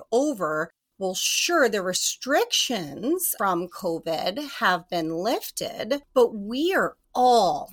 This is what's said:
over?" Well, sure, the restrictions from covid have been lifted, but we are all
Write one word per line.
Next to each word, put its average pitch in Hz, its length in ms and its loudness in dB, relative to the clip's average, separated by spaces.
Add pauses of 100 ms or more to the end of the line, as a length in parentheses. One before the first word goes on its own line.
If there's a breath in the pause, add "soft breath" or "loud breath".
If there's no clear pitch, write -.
(100)
over?" 185 600 0 (280)
Well, 190 160 -2
sure, 302 540 2
the 202 140 -2
restrictions 247 1500 -2
from 180 320 0
covid 165 720 -4 (220)
have 180 280 0
been 165 260 -2
lifted, 233 880 -4 (120)
but 240 200 4
we 247 400 -2
are - 220 0 (180)
all 233 580 4